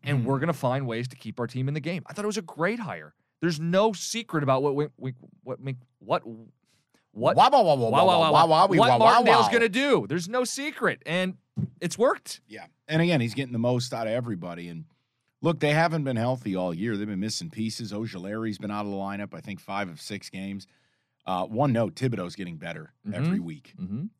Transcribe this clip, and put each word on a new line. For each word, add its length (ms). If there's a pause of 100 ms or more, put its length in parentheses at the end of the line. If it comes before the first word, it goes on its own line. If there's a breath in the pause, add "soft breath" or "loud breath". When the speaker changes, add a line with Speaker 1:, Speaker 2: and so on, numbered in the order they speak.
Speaker 1:
and 220
Speaker 2:
<clears throat> 20
Speaker 1:
we're 120
gonna 140
find 320
ways 240
to 60
keep 240
our 80
team 200
in 60
the 60
game." 260
I 80
thought 120
it 20
was 100
a 60
great 360
hire. 340 (280)
There's 180
no 340
secret 500
about 200
what 120
we, 120 (100)
we, 160 (300)
what 160
Mc-, 180 (220)
what, 260
what, 1080
Speaker 2:
Wah, 140
wah, 0
wah, 260
wah, 0
Speaker 1:
wah, 140
Speaker 2:
wah, 160
Speaker 1:
wah, 140
Speaker 2:
wah, 120
Speaker 1:
wah, 140
Speaker 2:
wah, 220
wee, 120
Speaker 1:
what 100
Speaker 2:
wah, 80
wah, 80
Speaker 1:
Martindale's 420
Speaker 2:
wow. 40
Speaker 1:
gonna 180
do. 380
There's 220
no 140
secret, 640
and 320 (440)
it's 160
worked. 500
Speaker 2:
Yeah, 180 (220)
and 140
again, 200
he's 120
getting 200
the 60
most 340
out 140
of 60
everybody. 560
And 160 (560)
look, 180
they 120
haven't 320
been 140
healthy 380
all 180
year. 240
They've 100
been 120
missing 300
pieces. 420
Ojulari's 680
been 140
out 140
of 60
the 60
lineup, 360
I 80
think, 180
five 300
of 120
six 280
games. 380 (580)
Uh, 200
one 280
note, 220
Thibodeau's 400
getting 220
better 360 (140)
Speaker 1:
Mm-hmm. 80
Speaker 2:
every 240
week. 420
Speaker 1:
Mm-hmm. 220 (160)